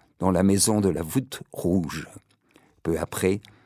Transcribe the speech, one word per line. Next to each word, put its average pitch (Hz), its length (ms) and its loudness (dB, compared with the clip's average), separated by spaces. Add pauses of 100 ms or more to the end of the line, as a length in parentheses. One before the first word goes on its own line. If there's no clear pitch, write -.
(200)
dans 92 100 2
la 92 140 4
maison 101 360 4
de 98 80 2
la 82 140 -2
Voûte 127 480 -6
Rouge. 80 560 -2 (800)
Peu 80 160 -2
après, 98 400 -2 (260)